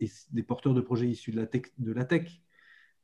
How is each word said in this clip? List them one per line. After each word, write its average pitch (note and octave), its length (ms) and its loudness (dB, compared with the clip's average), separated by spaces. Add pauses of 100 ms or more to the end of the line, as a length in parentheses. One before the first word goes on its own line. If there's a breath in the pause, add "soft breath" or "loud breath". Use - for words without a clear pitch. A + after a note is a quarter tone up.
et - 20 2
s-, - 300 -8
des A2+ 100 0
porteurs B2+ 300 0
de B2 80 6
projets B2 260 0
issus A#2 240 -4
de A2 60 -2
la A2 80 0
tech, B2 220 -2 (100)
de A2 160 -2
la B2 100 0
tech. - 380 0 (640 soft breath)